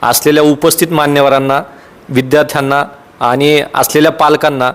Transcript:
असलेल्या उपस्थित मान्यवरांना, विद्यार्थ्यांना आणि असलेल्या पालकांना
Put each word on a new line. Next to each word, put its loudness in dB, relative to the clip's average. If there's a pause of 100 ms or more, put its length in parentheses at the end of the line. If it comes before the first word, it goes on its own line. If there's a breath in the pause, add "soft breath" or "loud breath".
असलेल्या 0
उपस्थित 0
मान्यवरांना, 0 (460 loud breath)
विद्यार्थ्यांना 0 (360)
आणि 0 (120)
असलेल्या 2
पालकांना 0